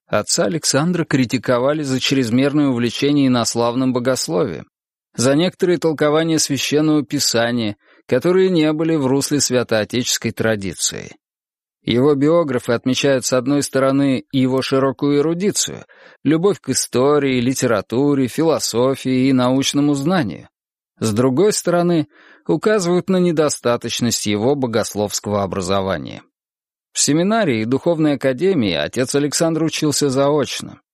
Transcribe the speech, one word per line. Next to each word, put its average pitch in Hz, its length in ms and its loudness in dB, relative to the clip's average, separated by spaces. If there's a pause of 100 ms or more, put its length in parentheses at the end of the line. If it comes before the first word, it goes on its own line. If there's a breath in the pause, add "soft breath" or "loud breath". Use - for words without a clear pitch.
отца 107 400 -2
Александра 165 580 0
критиковали 131 760 0
за 131 180 -2
чрезмерное 135 680 2
увлечение 135 580 2
инославным 120 680 0
богословием, 127 760 -2 (480)
за 131 200 2
некоторые 180 440 0
толкования 160 580 0
Священного 151 640 0
Писания, 117 720 -2 (320 soft breath)
которые 180 440 2
не 156 200 2
были 160 240 0
в 139 120 0
русле 139 340 0
святоотеческой 117 920 -2
традиции. 101 840 -4 (680)
Его 131 320 2
биографы 143 600 0
отмечают, 127 520 0
с - 80 -4
одной 131 300 0
стороны, 135 680 0
его 131 300 0
широкую 135 580 0
эрудицию, 165 680 -2 (380 loud breath)
любовь 165 360 2
к - 100 -8
истории, 135 680 0
литературе, 127 880 0
философии 131 1000 0
и 135 40 4
научному 135 600 2
знанию. 139 560 -2 (500)
С 113 140 0
другой 131 400 2
стороны, 175 540 0 (380 soft breath)
указывают 180 640 0
на 190 80 2
недостаточность 135 1080 0
его 107 300 0
богословского 104 840 -2
образования. 92 800 -4 (680)
В - 80 -6
семинарии 170 640 0
и 113 40 -4
духовной 151 500 0
академии 135 580 0
отец 82 420 -2
Александр 156 480 0
учился 147 460 0
заочно. 139 720 -2 (120)